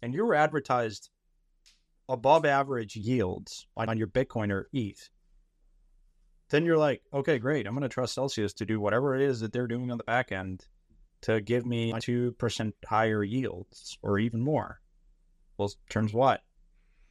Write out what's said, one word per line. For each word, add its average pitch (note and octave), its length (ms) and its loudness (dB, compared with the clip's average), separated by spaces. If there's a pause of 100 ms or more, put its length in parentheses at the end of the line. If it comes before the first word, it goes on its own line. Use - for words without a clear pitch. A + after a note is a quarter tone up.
and A#2+ 120 -6
you G3+ 120 0
were G3+ 100 2
advertised C#3 760 0 (1000)
above C3+ 340 6
average C#3 520 0
yields G2+ 720 -2 (100)
on, A2 120 -2
on A2+ 80 0
your A2 100 -2
Bitcoin A2+ 440 -2
or G2 220 -4
eth, A2 360 -6 (1400)
then D#3 160 2
you're E3 140 6
like, C#3+ 240 0 (100)
"Okay, C#3 240 2
great. C#3+ 300 -2
I'm A2 80 -4
gonna C3+ 140 -2
trust B2+ 260 -4
Celsius A#2+ 380 -2
to G#2 120 -6
do G#2+ 140 -2
whatever B2 360 2
it C3+ 60 2
is C3+ 200 2
that G#2+ 120 -6
they're B2 140 -2
doing B2 240 -4
on A#2 80 -6
the A2 40 -8
back A#2+ 280 -2
end F#2+ 340 -8 (560)
to A2 200 0
give A#2 220 0
me A#2 380 -2
two A#2+ 380 0
percent A2 340 -2 (100)
higher A2 400 2
yields G#2 800 -6
or G2+ 160 0
even A2+ 240 0
more." C3 400 -2 (760)
Well, G2+ 140 -2 (180)
turns G#2+ 220 0
what? A#2+ 300 4 (680)